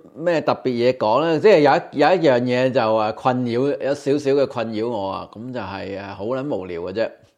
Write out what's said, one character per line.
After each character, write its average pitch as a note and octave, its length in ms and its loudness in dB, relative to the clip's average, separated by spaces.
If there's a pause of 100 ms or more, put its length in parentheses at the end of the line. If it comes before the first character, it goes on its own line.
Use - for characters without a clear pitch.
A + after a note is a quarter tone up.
(140)
咩 E3 280 0
特 C#3+ 120 0
別 - 120 -6
嘢 B2 320 2
講 A2+ 240 2
呢？ D#3+ 180 0
即 F3+ 80 4
係 F#3+ 120 8
有 C#3+ 120 6
一， D#3 280 -2
有 D3 80 4
一 E3 220 4
樣 B2 120 4
嘢 B2 300 0
就， A2+ 240 2
呃， A2 180 0
困 B2+ 300 -2
擾， B2 380 -2
有 C3+ 140 -2
少 C#3 220 -4
少 C3+ 140 -2
嘅 C#3 160 2
困 A2+ 220 -6
擾 A2 180 -4
我 G2+ 220 -6
啊。 F#2 240 -10
噉 B2 200 -14
就 A#2+ 60 -8
係， G2 400 -10
呃， G2 140 -12
好 G2 120 -10
撚 C3 300 -4
無 F#2+ 100 -6
聊 E2+ 160 -8
嘅 F#2 120 -8
啫。 A2 180 -2 (260)